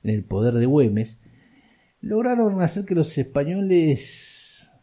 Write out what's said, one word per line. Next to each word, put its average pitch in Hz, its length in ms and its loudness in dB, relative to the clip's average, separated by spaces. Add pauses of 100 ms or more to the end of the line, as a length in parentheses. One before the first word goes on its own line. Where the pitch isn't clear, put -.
en 104 80 -2
el 107 120 -2
poder 107 300 -2
de 120 140 2
Güemes 110 520 2 (800)
lograron 220 640 0
hacer 185 240 -2
que 190 80 -2
los 160 240 0
españoles 160 1500 -2 (140)